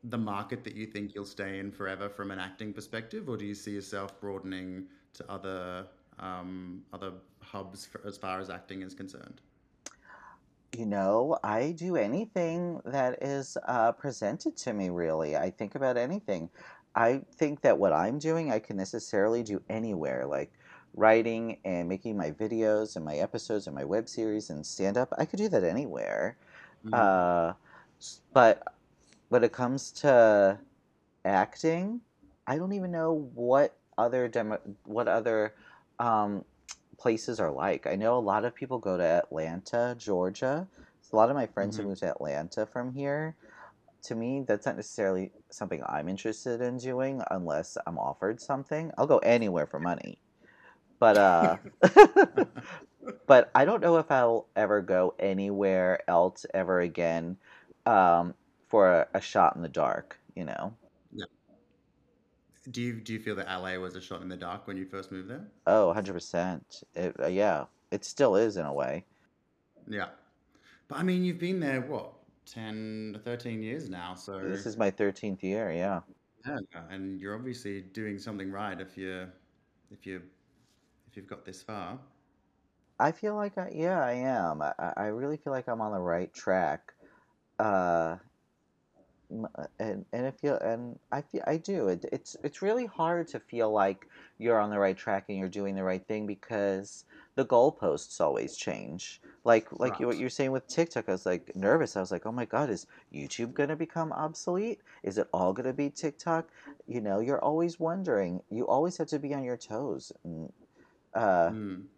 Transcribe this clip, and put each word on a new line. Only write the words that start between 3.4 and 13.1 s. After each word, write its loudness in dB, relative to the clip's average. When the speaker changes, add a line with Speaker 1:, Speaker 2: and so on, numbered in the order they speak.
Speaker 1:
you -8
see -12
yourself -10
broadening -10
to -18
other, -10
um, -12
other -12
hubs -14
for, -18
as -14
far -8
as -12
acting -14
is -14
concerned? -18
Speaker 2:
You -6
know, 2
I 0
do -4
anything -2
that -2